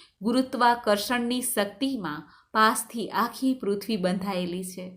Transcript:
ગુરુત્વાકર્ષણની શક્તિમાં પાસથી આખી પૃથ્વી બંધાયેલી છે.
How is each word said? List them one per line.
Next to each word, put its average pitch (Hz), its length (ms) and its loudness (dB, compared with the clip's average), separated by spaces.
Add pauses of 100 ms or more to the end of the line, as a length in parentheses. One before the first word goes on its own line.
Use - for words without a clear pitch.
(200)
ગુરુત્વાકર્ષણની 240 1200 2
શક્તિમાં 202 840 -4 (240)
પાસથી 226 680 2
આખી 233 400 0
પૃથ્વી 202 420 -2
બંધાયેલી 185 680 -2
છે. 185 200 -12 (120)